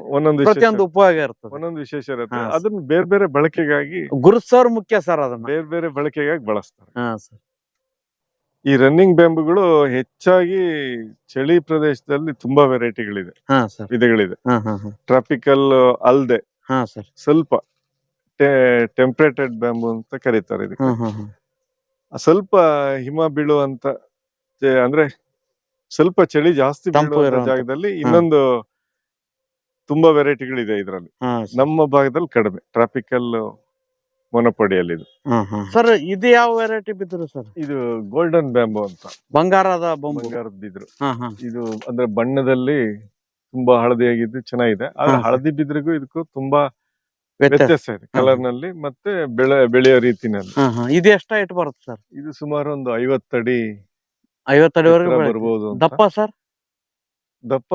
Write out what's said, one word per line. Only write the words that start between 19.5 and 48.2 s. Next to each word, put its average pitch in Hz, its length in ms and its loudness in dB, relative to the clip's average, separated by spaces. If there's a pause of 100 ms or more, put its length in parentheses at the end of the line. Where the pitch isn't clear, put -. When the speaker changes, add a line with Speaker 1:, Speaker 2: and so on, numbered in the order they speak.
Speaker 1:
ಬ್ಯಾಂಬೂ 117 380 -4
ಅಂತ 113 240 -10
ಕರೀತಾರೆ 107 500 -2
ಇದಕ್ಕೆ. 101 200 -6
Speaker 2:
ಹಾ, 127 100 0
ಹಾ, 113 140 -6
ಹಾ. - 1080 -18
Speaker 1:
ಸ್ವಲ್ಪ 185 360 2 (480)
ಹಿಮ 151 240 -4
ಬೀಳುವಂತ, 143 600 -2 (760)
ಚೆ-, 131 220 2
ಅಂದ್ರೆ 147 200 2 (840)
ಸ್ವಲ್ಪ 180 320 2
ಚಳಿ 160 300 2
ಜಾಸ್ತಿ 143 380 -2
Speaker 2:
ತಂಪು 151 180 2
Speaker 1:
ಬೀಳುವಂತ 147 180 2
Speaker 2:
ಇರುವಂತ. 127 220 0
Speaker 1:
ಜಾಗದಲ್ಲಿ 131 400 -4
Speaker 2:
ಹಾ. 190 120 -8
Speaker 1:
ಇನ್ನೊಂದು 156 400 2 (1500)
ತುಂಬಾ 160 200 6
ವೆರೈಟಿಗಳಿದೆ 131 680 0
ಇದ್ರಲ್ಲಿ. 92 320 -10 (120)
Speaker 2:
ಹಾ, 120 220 -4
ಸರ್. 110 140 -10
Speaker 1:
ನಮ್ಮ 156 260 2
ಭಾಗದಲ್ಲಿ 139 440 0
ಕಡಿಮೆ. 104 300 -2 (140)
ಟ್ರಾಪಿಕಲ್ 120 560 -2 (1040)
ಮೊನೊಪೊಡಿಯಲ್ 98 580 -2
ಇದು. 82 140 -10 (240)
Speaker 2:
ಹಾ, 120 140 -2
ಹಾ. 104 160 -8 (140)
ಸರ್, 226 180 2 (120)
ಇದು 185 240 -4
ಯಾವ 240 300 4
ವೆರೈಟಿ 220 360 -6
ಬಿದ್ರು 180 340 -10
ಸರ್? 127 300 -14
Speaker 1:
ಇದು 147 200 -8 (340)
ಗೋಲ್ಡನ್ 156 420 -2
ಬ್ಯಾಂಬೂ 110 320 -2
ಅಂತ. 92 220 -14 (260)
Speaker 2:
ಬಂಗಾರದ 180 640 0
ಬೊಂಬು. 147 260 -10
Speaker 1:
ಬಂಗಾರದ 117 400 -10
ಬಿದ್ರು. 98 260 -18 (140)
Speaker 2:
ಹಾ, 139 120 -2
ಹಾ. 123 160 -8 (140)
Speaker 1:
ಇದು 120 220 -10 (240)
ಅಂದ್ರೆ 123 180 -2
ಬಣ್ಣದಲ್ಲಿ 127 760 0 (760)
ತುಂಬಾ 123 260 2
ಹಳದಿಯಾಗಿದ್ದು 120 600 0
ಚೆನ್ನಾಗಿದೆ. 120 440 -2
ಆದ್ರೆ 139 280 0
Speaker 2:
ಹಾ, 131 60 2
ಸರ್. 117 60 -4
Speaker 1:
ಹಳದಿ 131 260 0
ಬಿದ್ರಿಗೂ 147 420 -4
ಇದಕ್ಕೂ 156 320 -8
ತುಂಬಾ 139 380 -2 (800)
Speaker 2:
ವ್ಯತ್ಯಾಸ. 139 200 4
Speaker 1:
ವ್ಯತ್ಯಾಸ 143 280 2
ಇದೆ. 104 180 -12
Speaker 2:
ಹಾ, - 140 -4